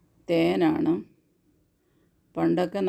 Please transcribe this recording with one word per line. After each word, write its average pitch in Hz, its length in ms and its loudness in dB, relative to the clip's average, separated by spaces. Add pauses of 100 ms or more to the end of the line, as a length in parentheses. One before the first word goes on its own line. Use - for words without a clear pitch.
(280)
തേനാണ്. 165 640 2 (1400)
പണ്ടൊക്കെ 175 520 0